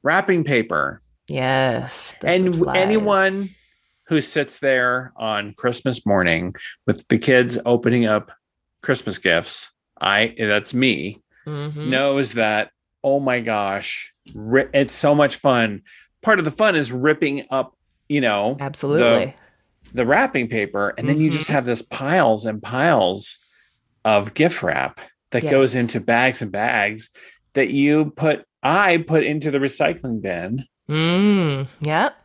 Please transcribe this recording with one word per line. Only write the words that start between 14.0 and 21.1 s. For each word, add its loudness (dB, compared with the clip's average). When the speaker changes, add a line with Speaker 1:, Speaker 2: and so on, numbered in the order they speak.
Speaker 1:
ri-, 0
it's 2
so 2
much 2
fun. 0
Part 4
of 0
the -2
fun 2
is 0
ripping 0
up, -4
you 0
know, 0
the -8
Speaker 2:
Absolutely. 0
Speaker 1:
the -2
wrapping 2
paper, -4
and -4
then 2